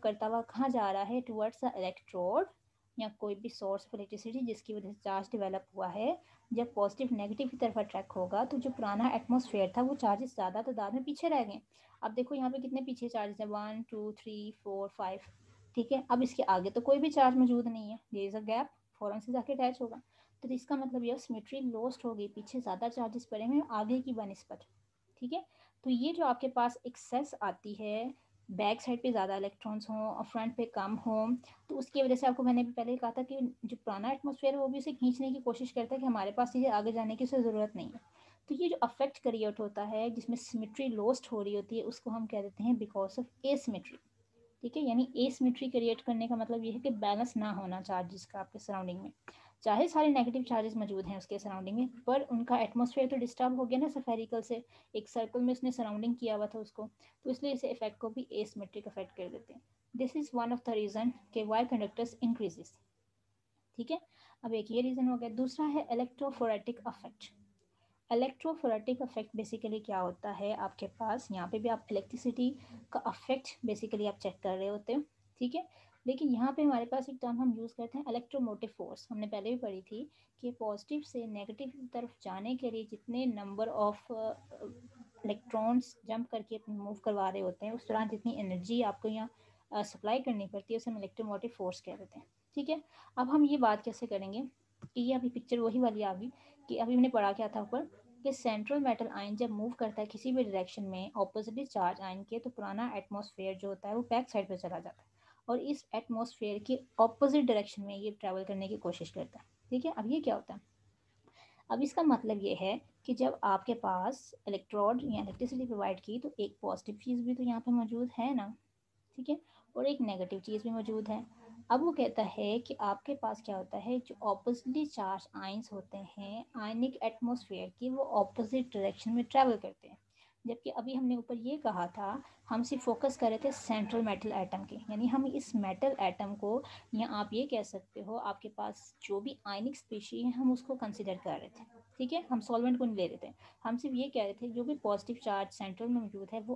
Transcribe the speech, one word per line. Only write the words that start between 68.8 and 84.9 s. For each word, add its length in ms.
effect 360
basically 480
क्या 140
होता 340
है 240
आपके 300
पास, 320
यहाँ 160
पे 120
भी 100
आप 220
electricity 580
का 140
effect 500
basically 400
आप 160
check 200
कर 140
रहे 100
होते 260
हो। 80
ठीक 140
है, 120
लेकिन 240
यहाँ 280
पे 60
हमारे 220
पास 240
एक 120
term 200
हम 160
यूज़ 200
करते 200
हैं 120
electromotive 680
force, 340
हमने 160
पहले 240
भी 60
पढ़ी 240
थी 220
कि 160
positive 420
से 260
negative 420
की 240
तरफ 300
जाने 320
के 160
लिए 200
जितने 380
number 380
of, 300
अ, 220